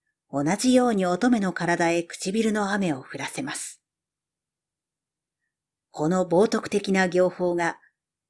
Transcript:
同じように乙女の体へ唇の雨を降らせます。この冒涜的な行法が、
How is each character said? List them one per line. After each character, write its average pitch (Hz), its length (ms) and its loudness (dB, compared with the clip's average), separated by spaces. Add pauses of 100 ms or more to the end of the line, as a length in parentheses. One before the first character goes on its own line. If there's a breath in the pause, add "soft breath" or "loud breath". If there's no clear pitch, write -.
(320)
同 139 120 -2 (120)
じ 254 180 2
よ 247 140 6
う 233 80 2
に 190 100 2
乙 180 220 0
女 247 120 4
の 185 140 -2
体 170 380 0
へ 170 120 0
唇 214 480 -4
の 208 200 -2
雨 196 220 -2
を 131 100 -8
降 - 160 -14
ら 135 80 -8
せ - 160 -10
ま 139 100 -10
す。 - 280 -12 (2000)
こ 151 180 -2
の 185 180 0
冒 175 200 4
涜 226 220 -4
的 202 220 -2
な 190 160 2
行 180 220 2
法 180 260 -2
が、 170 240 -2 (500 soft breath)